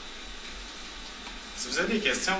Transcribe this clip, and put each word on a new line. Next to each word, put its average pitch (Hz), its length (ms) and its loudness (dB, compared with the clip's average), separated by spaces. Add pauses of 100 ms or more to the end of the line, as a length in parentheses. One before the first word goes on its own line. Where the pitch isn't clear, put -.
(1600)
Si - 100 0
vous - 100 2
avez 196 160 4
des 214 60 6
questions 190 400 4